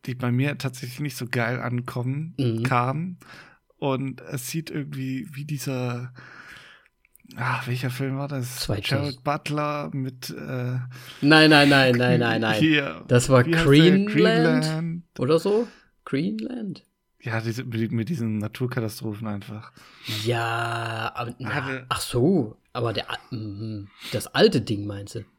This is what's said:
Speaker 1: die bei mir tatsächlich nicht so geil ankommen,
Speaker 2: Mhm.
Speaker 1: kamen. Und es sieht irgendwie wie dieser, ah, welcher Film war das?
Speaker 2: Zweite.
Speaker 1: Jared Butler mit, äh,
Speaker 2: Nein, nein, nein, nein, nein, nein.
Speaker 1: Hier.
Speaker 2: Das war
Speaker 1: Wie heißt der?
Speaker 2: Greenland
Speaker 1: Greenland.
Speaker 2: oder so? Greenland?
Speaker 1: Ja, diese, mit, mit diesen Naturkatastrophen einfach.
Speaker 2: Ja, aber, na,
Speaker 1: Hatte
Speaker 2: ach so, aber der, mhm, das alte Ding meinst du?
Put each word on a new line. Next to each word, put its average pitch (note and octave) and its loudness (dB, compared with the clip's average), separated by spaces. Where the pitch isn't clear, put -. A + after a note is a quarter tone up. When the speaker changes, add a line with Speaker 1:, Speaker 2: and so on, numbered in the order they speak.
Speaker 1:
die B2+ -6
bei B2 -2
mir C3 0
tatsächlich B2+ -10
nicht D3 -8
so B2 -8
geil A#2+ -2
ankommen, B2 -6
Speaker 2:
Mhm. A2+ 0
Speaker 1:
kamen. C3+ -2
Und C3+ -4
es - -10
sieht D#3+ -8
irgendwie C3 -6
wie C#3+ -10
dieser, B2+ -6
ah, B2 -4
welcher B2 -4
Film C3+ -4
war C#3 -6
das? B2+ -8
Speaker 2:
Zweite. G#2 -4
Speaker 1:
Jared C#3+ -4
Butler D3 -4
mit, C3 -8
äh, B2+ -6
Speaker 2:
Nein, D#3 8
nein, C#3+ 10
nein, C3 8
nein, B2 4
nein, A2+ 2
nein. A2 2
Speaker 1:
Hier. C#3+ 2
Speaker 2:
Das B2 4
war B2+ 8
Speaker 1:
Wie E3 2
heißt E3 4
der? - -
Speaker 2:
Greenland F3 8
Speaker 1:
Greenland. D#3+ 2
Speaker 2:
oder D3 2
so? G#3+ 0
Greenland? A3 -6
Speaker 1:
Ja, A2+ -4
diese, A2+ -6
mit, A2+ -4
mit A2+ -4
diesen A2+ -4
Naturkatastrophen A2 -6
einfach. G#2 -12
Speaker 2:
Ja, A#2 -4
aber, A#2+ -8
na, A#2+ -8
Speaker 1:
Hatte C3 -6
Speaker 2:
ach - -2
so, B2+ 0
aber A#2 -4
der, - -6
mhm, G#2+ -10
das G#2+ -6
alte - 4
Ding G#2 -4
meinst G2+ -12
du? G#2 -10